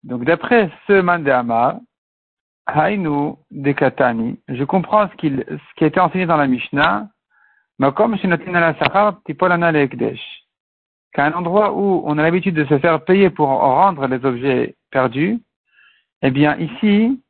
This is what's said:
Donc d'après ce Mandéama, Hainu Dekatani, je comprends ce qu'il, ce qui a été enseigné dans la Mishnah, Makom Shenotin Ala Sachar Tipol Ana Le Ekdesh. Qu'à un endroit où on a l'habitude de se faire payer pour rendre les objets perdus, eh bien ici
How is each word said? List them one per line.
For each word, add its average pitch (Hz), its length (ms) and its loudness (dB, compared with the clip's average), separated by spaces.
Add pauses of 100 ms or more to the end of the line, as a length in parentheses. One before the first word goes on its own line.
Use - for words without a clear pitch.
Donc 123 200 -8
d'après 170 460 2 (160)
ce 196 140 4
Mandéama, 135 800 0 (920)
Hainu 156 600 0 (180)
Dekatani, 131 960 -2
je 131 160 -8
comprends 190 460 0
ce - 80 -16
qu'il, 139 320 -2
ce - 260 -12
qui - 80 -2
a 156 60 4
été 156 100 0
enseigné 185 280 0
dans 165 100 2
la 143 100 2
Mishnah, 151 640 -2 (720)
Makom 208 360 2
Shenotin 180 380 -2
Ala 165 240 0
Sachar 190 460 0
Tipol 180 260 -2
Ana 170 220 2
Le 151 80 2
Ekdesh. 117 640 -6 (680)
Qu'à 143 140 0
un 156 60 0
endroit 180 400 0
où 190 340 0
on 151 120 -2
a 151 40 2
l'habitude 175 320 0
de 151 120 0
se 143 120 2
faire 160 260 2
payer 190 260 4
pour 151 180 0
rendre 135 580 2
les 127 180 -4
objets 123 520 -2 (160)
perdus, 139 480 0 (840)
eh 135 80 2
bien 143 260 2
ici 214 720 0